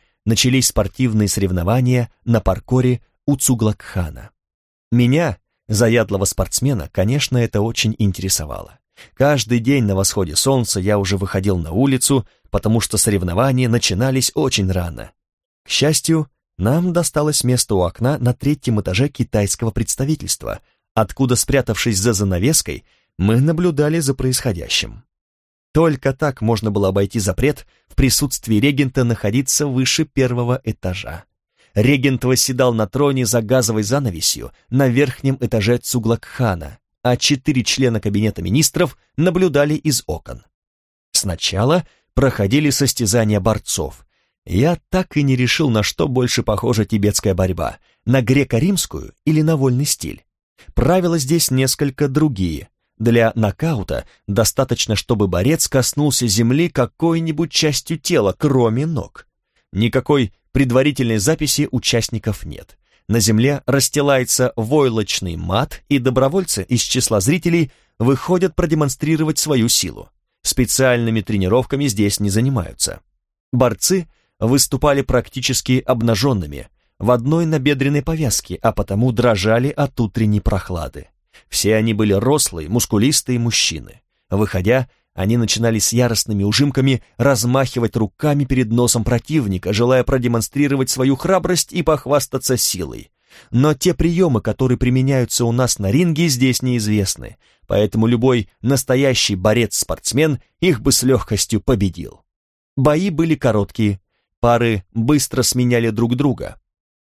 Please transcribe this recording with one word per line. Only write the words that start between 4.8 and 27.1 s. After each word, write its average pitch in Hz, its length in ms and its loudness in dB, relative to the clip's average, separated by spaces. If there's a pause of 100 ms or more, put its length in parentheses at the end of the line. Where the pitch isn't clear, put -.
Меня, 120 460 2 (280)
заядлого 110 600 2
спортсмена, 107 680 -4
конечно, 127 440 0
это 113 240 0
очень 110 380 -2
интересовало. 85 800 -4 (360)
Каждый 127 440 2
день 127 240 2
на 101 140 0
восходе 95 400 -2
солнца 127 420 0
я 101 220 0
уже 98 160 -2
выходил 95 420 -2
на 80 140 -6
улицу, 131 520 2 (260)
потому 107 280 0
что 107 200 -4
соревнования 110 680 0
начинались 123 680 0
очень 123 340 0
рано. 85 400 -6 (540)
К - 60 -12
счастью, 156 600 0 (300)
нам 160 320 0
досталось 151 500 0
место 120 320 0
у 92 60 2
окна 113 380 0
на 120 160 0
третьем 127 480 -2
этаже 104 260 0
китайского 110 640 -2
представительства, 127 880 -4 (320)
откуда, 120 420 0
спрятавшись 117 640 0
за 110 160 0
занавеской, 98 720 -2 (320)
мы 110 240 2
наблюдали 156 580 0
за 139 140 -2
происходящим. 120 920 -4 (680)
Только 151 400 2
так 131 300 -4
можно 107 280 0
было 101 180 0
обойти 98 300 0